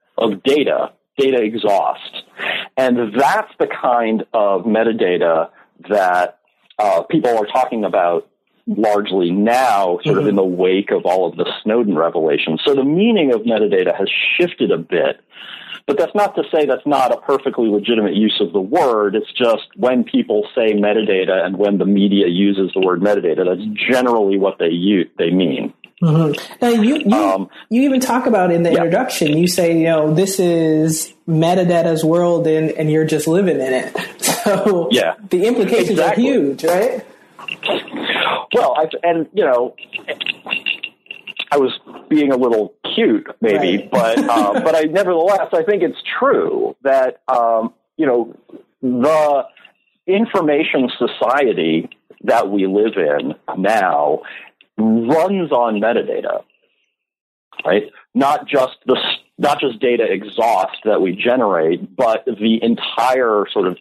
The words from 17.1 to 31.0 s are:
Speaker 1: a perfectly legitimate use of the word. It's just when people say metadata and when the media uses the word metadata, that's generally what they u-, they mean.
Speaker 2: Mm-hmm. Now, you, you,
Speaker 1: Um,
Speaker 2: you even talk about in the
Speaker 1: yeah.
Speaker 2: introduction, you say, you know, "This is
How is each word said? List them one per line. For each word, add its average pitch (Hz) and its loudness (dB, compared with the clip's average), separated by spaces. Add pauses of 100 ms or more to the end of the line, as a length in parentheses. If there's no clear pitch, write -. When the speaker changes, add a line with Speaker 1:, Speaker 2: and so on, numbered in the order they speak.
Speaker 1:
a - -4
perfectly 127 0
legitimate 104 0
use 104 0
of 98 -2
the 101 -2
word. 107 0
It's 107 -6
just 117 0
when 127 2
people 107 -2
say 113 2
metadata 101 0
and 95 -6
when 104 2
the 90 -2
media 98 2
uses 95 0
the 95 0
word 92 2
metadata, 92 0
that's 104 -4
generally 120 2
what 98 0
they 85 0
u-, 90 0
they 85 -2
mean. 90 -2 (300)
Speaker 2:
Mm-hmm. 156 0
Now, 247 2
you, 233 2 (100)
you, 202 4
Speaker 1:
Um, 196 0 (220)
Speaker 2:
you 240 2
even 269 2
talk 254 -2
about 190 2
in 170 2
the 170 0
Speaker 1:
yeah. - 4
Speaker 2:
introduction, 170 0
you 175 4
say, 170 2
you 160 2
know, 156 2
"This 190 0
is 160 0 (120)